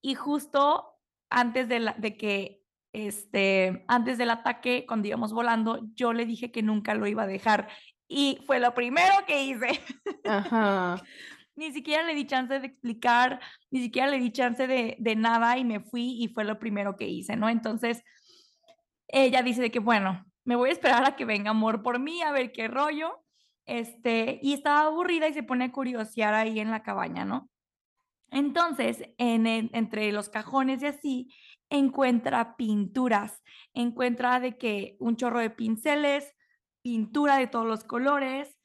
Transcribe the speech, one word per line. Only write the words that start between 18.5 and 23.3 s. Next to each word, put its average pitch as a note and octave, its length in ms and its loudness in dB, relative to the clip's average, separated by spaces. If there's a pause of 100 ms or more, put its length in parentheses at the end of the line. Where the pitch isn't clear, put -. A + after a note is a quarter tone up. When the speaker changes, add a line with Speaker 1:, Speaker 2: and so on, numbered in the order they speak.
Speaker 1:
ella C4 340 4
dice A#3+ 200 0
de A#3 80 0
que, A#3+ 100 -4
"Bueno, G3+ 440 2 (200)
me A#3+ 120 2
voy B3 140 4
a - 20 0
esperar B3 320 4
a C#4+ 120 4
que C#4+ 80 -6
venga G#3+ 280 -2
Mor A3 300 2
por B3 160 0
mí, D#4+ 240 -4
a D4+ 100 0
ver B3+ 200 -2
qué A3+ 160 -6
rollo". D4+ 560 -2 (420)